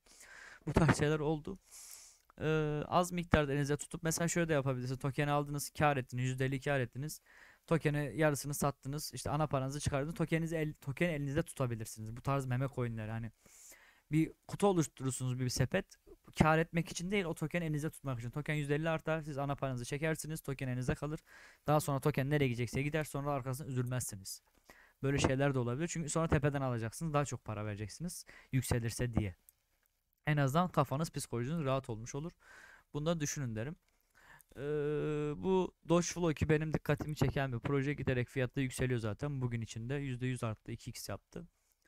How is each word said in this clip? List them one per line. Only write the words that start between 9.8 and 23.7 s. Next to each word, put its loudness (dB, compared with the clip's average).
çıkardınız. 0
Tokeninizi 0
el-, -2
token 0
elinizde 0
tutabilirsiniz. -6
Bu -12
tarz 0
meme 0
coin'ler -2
hani. -6
Bir 4
kutu 2
oluşturursunuz, 2
bir, 0
bir 0
sepet. 0
Kar 8
etmek 0
için -6
değil, 2
o -4
token -2
elinizde -2
tutmak -4
için. -6
Token -2
yüzde 0
elli 0
artar, -2
siz -6
ana 0
paranızı -4
çekersiniz, -2
token -4
elinizde 0
kalır. -4
Daha 6
sonra 0
token 2
nereye 4
gidecekse 0
gider, 0
sonra -4
arkasından -2